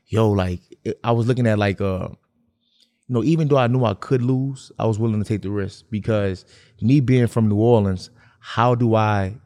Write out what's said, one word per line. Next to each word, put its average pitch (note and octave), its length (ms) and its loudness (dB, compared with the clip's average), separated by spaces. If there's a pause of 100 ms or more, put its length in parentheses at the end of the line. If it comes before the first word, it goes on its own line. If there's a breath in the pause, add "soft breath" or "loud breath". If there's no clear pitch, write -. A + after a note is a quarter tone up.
yo, A2 240 2
like, F2+ 300 0 (240)
it, - 180 -8
I A#2+ 80 -2
was A#2 160 0
looking A#2+ 220 0
at, G#2+ 100 0
like, G2+ 220 -2
uh, F#2 280 -4 (1000)
you B2+ 60 -4
know, A2+ 100 0
even D#3+ 240 2
though C#3+ 100 4
I B2+ 80 2
knew B2+ 180 0
I G#2 100 0
could B2+ 280 -2
lose, C3 560 -4
I G#2 80 -2
was A2+ 120 0
willing A2 220 0
to G2+ 80 -4
take G2+ 140 -4
the F#2+ 80 -6
risk, G2 400 -8
because G2+ 540 -4 (360 soft breath)
me C3+ 200 4
being B2 260 4
from A2 220 0
New G2+ 80 0
Orleans, G#2 540 2 (280 soft breath)
how A#2+ 380 0
do A#2 180 2
I G#2 400 0 (120)